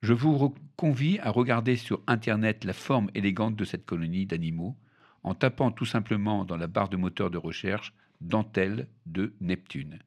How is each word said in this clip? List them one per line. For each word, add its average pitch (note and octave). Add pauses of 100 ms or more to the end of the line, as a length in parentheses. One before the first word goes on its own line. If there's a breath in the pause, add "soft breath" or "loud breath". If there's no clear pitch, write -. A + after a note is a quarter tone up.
Je A2+
vous C#3+
re-, C3+ (220)
convie D#3
à -
regarder A#2+
sur -
Internet A2
la F#2+
forme G#2+
élégante G#2
de G#2
cette -
colonie E2+
d'animaux E2+ (480 soft breath)
en F#2+
tapant C3
tout A2+
simplement G#2
dans F2
la E2
barre G2
de G2
moteur F#2
de F2
recherche F#2+ (300 soft breath)
dentelle G2+ (160)
de F#2+
Neptune. F2+